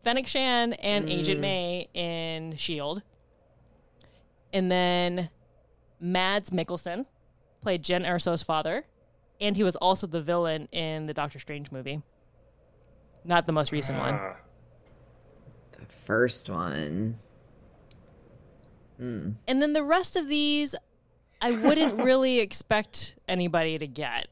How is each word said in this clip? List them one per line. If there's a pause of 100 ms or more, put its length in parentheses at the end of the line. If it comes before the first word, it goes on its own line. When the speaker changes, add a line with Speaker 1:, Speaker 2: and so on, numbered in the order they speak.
Speaker 1:
Fennec
Shan
and
Agent
Speaker 2:
Mm.
Speaker 1:
May
in
shield. (1500)
And
then (680)
Mads
Mikkelsen (560)
played
Jyn
Erso's
father. (560)
And
he
was
also
the
villain
in
the
Doctor
Strange
movie. (1200)
Not
the
most
recent
one.
Speaker 3:
Ah. (1400)
Speaker 2:
The
first
one. (1800)
Hmm. (160)
Speaker 1:
And
then
the
rest
of
these, (680)
I
wouldn't
Speaker 3:
<laughs>
Speaker 1:
really
expect (120)
anybody
to
get.